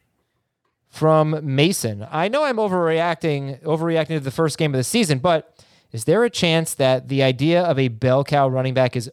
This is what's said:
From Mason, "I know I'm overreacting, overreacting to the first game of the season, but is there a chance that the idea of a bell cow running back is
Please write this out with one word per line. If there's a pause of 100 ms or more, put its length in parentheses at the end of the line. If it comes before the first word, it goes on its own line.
(880)
From
Mason,
"I
know
I'm
overreacting,
overreacting
to
the
first
game
of
the
season,
but (300)
is
there
a
chance
that
the
idea
of
a
bell
cow
running
back
is